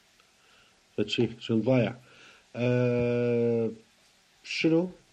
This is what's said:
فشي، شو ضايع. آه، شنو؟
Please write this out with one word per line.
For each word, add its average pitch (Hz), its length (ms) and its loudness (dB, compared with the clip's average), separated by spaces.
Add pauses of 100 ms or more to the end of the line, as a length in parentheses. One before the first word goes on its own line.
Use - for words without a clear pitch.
(960)
فشي، 110 320 0 (100)
شو 113 200 0
ضايع. 117 360 2 (600)
آه، 120 1160 0 (720)
شنو؟ 165 480 0 (220)